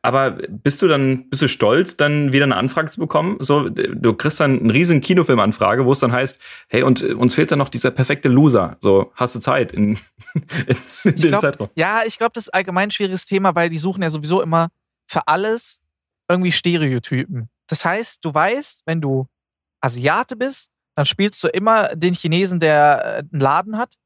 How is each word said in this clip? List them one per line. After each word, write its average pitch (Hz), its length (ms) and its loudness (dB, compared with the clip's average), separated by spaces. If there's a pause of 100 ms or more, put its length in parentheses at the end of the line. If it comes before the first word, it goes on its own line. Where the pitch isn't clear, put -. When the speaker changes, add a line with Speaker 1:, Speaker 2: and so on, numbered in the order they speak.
Speaker 1:
aber 131 280 2
bist - 500 -6
du 190 80 4
dann, 135 400 0
bist 139 140 -2
du 147 60 2
stolz, 131 480 0
dann 147 360 0
wieder 139 120 4
eine 127 120 0
Anfrage 156 340 -2
zu - 80 -12
bekommen? 160 420 -2
So, 143 280 0
d-, - 260 -4
du 113 200 2
kriegst - 260 -4
dann 135 200 2
eine 110 120 2
riesen 160 300 2
Kinofilmanfrage, 120 840 2
wo 127 80 4
es 139 80 2
dann 120 100 2
heißt, 127 300 -2 (280)
hey, - 140 0
und, 135 200 2
äh, - 100 -2
uns 120 220 0
fehlt 151 180 2
dann 143 60 0
noch 139 100 0
dieser - 220 -2
perfekte 139 380 0
Loser. 123 520 4
So, 98 340 4
hast 123 200 -2
du 117 60 -6
Zeit 127 320 -2
in, 104 260 0 (120)
<laughs> - 240 -20
in, - 420 -4 (280)
in 185 100 2
Speaker 2:
Ich 185 60 -6
Speaker 1:
den 165 80 4
Speaker 2:
glaub, 202 140 2
Speaker 1:
Zeitraum? 131 340 -4
Speaker 2:
ja, 196 300 0
ich 226 120 -8
glaub, 226 140 -2
das 226 120 -6
ist - 100 -8
allgemein 185 340 0
ein 202 40 -6
schwieriges 185 340 -2
Thema, 190 280 0
weil 170 140 0
die 165 100 -4
suchen 185 240 -4
ja 165 80 -2
sowieso 156 300 0
immer 165 280 0 (380)
für - 220 -4
alles 208 520 -2 (480)
irgendwie 180 220 2
Stereotypen. 135 1000 -2 (180)
Das - 160 -2
heißt, 196 400 -4
du 160 100 -4
weißt, 208 520 -2
wenn 160 160 -2
du 135 240 -2 (540)
Asiate 139 540 -2
bist, 262 360 -4 (240)
dann 147 100 0
spielst - 400 0
du 170 40 2
immer 214 460 0
den 175 200 0
Chinesen, 180 440 -2
der, 147 460 4
äh, 113 140 -6
einen 147 220 -6
Laden 175 380 0
hat - 280 -8